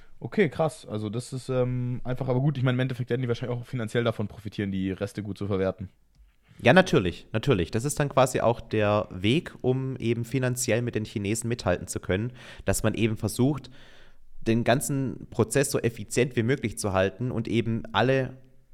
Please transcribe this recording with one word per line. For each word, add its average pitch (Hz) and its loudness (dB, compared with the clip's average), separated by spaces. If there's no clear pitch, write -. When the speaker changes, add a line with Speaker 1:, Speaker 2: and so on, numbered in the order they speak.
Speaker 1:
Okay, 156 2
krass. - -2
Also 107 -4
das 113 -6
ist, 131 -10
ähm, 123 -2
einfach, 127 -4
aber 127 2
gut, 139 0
ich 123 0
meine, 127 2
im 123 0
Endeffekt 127 2
werden 123 2
die 127 0
wahrscheinlich 120 0
auch 120 -6
finanziell 117 0
davon 110 2
profitieren, 101 -4
die 95 0
Reste 101 -4
gut 98 -6
zu 101 -4
verwerten. 95 0
Speaker 2:
Ja, - 6
natürlich, 131 4
natürlich. 107 2
Das 113 -2
ist 147 -2
dann 143 0
quasi - 2
auch 117 2
der 104 2
Weg, 107 0
um 131 -2
eben 120 -2
finanziell 123 0
mit 117 -4
den 107 0
Chinesen 107 -4
mithalten 101 -2
zu - -8
können, 117 0
dass - 0
man 110 0
eben 107 0
versucht, 127 0
den 117 2
ganzen 135 0
Prozess 131 2
so - 0
effizient 120 0
wie 117 2
möglich 113 -2
zu 101 -2
halten 98 0
und 110 -4
eben 113 0
alle 127 2